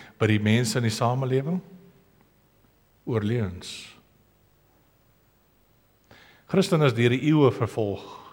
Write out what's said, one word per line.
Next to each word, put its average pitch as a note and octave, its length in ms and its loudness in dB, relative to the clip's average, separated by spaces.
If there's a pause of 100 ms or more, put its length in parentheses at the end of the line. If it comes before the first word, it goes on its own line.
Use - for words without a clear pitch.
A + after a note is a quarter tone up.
(200)
by A2 80 4
die G#2+ 160 2
mense A2+ 360 2
in A#2 100 0
die - 20 -2
samelewing? C3 680 -2 (1500)
Oor A2 160 -2
leuns. G#2 480 -4 (2750)
Christene E3+ 380 2
is A#2 80 0
deur A#2+ 180 4
die C3 140 -2
eeue D3+ 260 6
vervolg G#2 480 -4 (300)